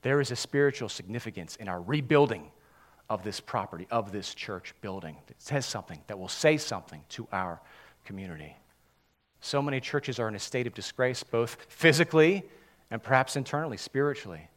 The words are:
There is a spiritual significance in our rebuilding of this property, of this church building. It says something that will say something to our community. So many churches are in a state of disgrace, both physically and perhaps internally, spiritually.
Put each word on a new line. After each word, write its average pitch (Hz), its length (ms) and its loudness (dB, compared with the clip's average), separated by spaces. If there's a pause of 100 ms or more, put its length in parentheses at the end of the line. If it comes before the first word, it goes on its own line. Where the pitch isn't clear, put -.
There 139 180 2
is 135 100 -2
a 123 60 -4
spiritual 139 520 2
significance 95 680 -8
in 104 120 -10
our 90 140 -4
rebuilding 135 680 4 (600)
of 104 120 -2
this 104 180 -6
property, 92 500 -4
of 107 220 -2
this 98 220 -8
church - 460 -10
building. 92 360 -10 (120)
It - 100 -20
says 139 280 -2
something 92 400 -8
that 101 120 -8
will 92 100 -8
say 156 280 4
something 90 540 -6
to - 220 -12
our 90 280 -2 (440)
community. 90 520 -12 (840)
So - 200 0
many 139 200 -2
churches 131 380 -4
are 113 100 0
in 107 60 -4
a 98 60 -8
state 123 260 -2
of 117 80 -8
disgrace, 127 480 -2
both 117 340 0 (120)
physically 165 760 6 (460)
and 113 120 -6
perhaps 131 340 4
internally, 143 400 -2
spiritually. 135 800 -4